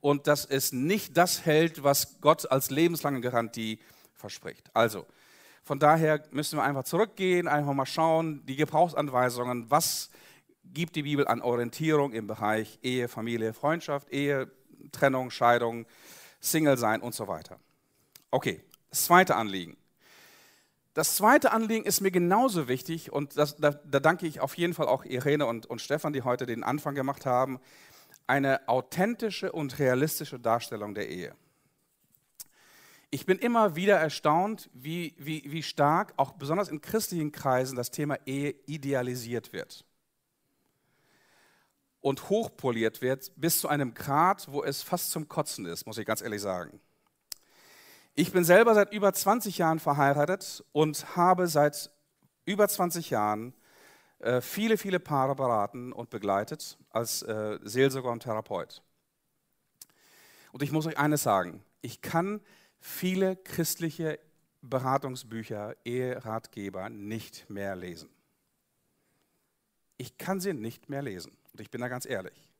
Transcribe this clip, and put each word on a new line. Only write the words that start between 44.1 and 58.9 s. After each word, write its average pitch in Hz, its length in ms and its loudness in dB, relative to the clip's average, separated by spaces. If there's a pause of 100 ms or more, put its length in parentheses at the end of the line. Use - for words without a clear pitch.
wo 151 120 -4
es - 180 -4
fast - 300 -4
zum 156 180 -6
Kotzen 127 380 -6
ist, 85 180 -8
muss 113 140 -10
ich 101 80 -6
ganz 110 160 -2
ehrlich 104 180 -6
sagen. 92 380 -6 (1400)
Ich 160 160 0
bin 180 120 2
selber 214 300 8
seit 202 180 4
über 202 220 2
zwanzig 208 460 0
Jahren 160 180 2
verheiratet 147 920 0
und 151 440 0
habe 180 320 4
seit 147 440 2 (520)
über 202 260 2
zwanzig 175 420 -2
Jahren, 107 420 0 (640)
äh, 120 240 0
viele, 220 360 0
viele 185 220 -2
Paare 135 360 0
beraten 123 580 -2
und 113 160 -12
begleitet 104 720 -4 (100)
als, - 320 -4
äh, 107 400 -6
Seelsorger 131 480 0
und 120 140 -6
Therapeut. 107 580 -6 (1700)